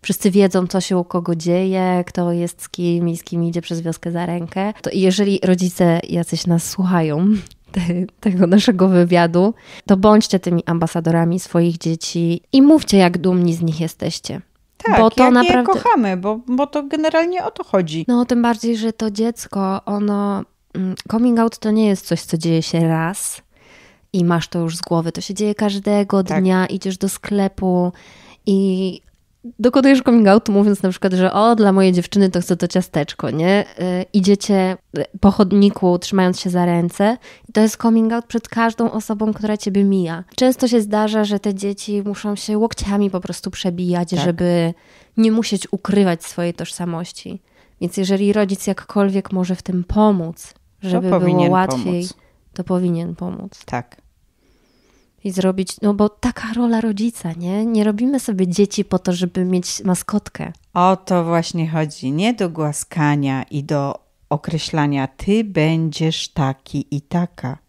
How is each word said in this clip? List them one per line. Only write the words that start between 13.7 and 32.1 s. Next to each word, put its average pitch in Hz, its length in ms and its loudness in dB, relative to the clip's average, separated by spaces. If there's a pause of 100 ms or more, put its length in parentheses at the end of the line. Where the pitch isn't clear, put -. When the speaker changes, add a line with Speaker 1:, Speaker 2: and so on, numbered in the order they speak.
Speaker 1:
jesteście. - 600 -6 (360)
Speaker 2:
Tak, - 220 2
Speaker 1:
Bo 220 120 6
to 254 120 4
Speaker 2:
jak 254 100 6
Speaker 1:
naprawdę 254 400 4
Speaker 2:
je 339 100 -2
kochamy, 233 340 2
bo, 208 300 -4
bo 262 200 0
to 294 160 -6
generalnie 320 640 -2
o 453 60 -6
to - 120 -12
chodzi. 170 440 -2
Speaker 1:
No, 247 180 2
tym 240 160 0
bardziej, 233 360 0
że 220 160 -4
to 220 180 -4
dziecko, 202 720 -4
ono, 202 580 -2 (300)
mm, 185 220 -4 (160)
coming 233 280 2
out 226 180 0
to 214 140 -2
nie 220 160 2
jest 190 200 0
coś, 165 140 -2
co - 160 -4
dzieje 165 240 0
się 170 260 -2
raz 165 540 -4 (720)
i 180 120 2
masz 170 220 2
to 175 120 -6
już 165 180 -4
z - 40 -10
głowy. 165 300 -2
To - 100 -10
się 196 120 -10
dzieje 208 220 -2
każdego 202 680 0
Speaker 2:
Tak. 180 200 0
Speaker 1:
dnia, 185 220 2
idziesz 190 320 -6
do 196 120 -2
sklepu 190 840 -2 (540)
i 190 560 0 (580)
dokonujesz 262 420 6
coming 233 260 6
outu, 208 240 4
mówiąc 202 320 4
na 190 60 2
przykład, 185 240 -2
że 185 200 2
„o, 226 220 4
dla 208 180 4
mojej 190 200 6
dziewczyny 185 360 2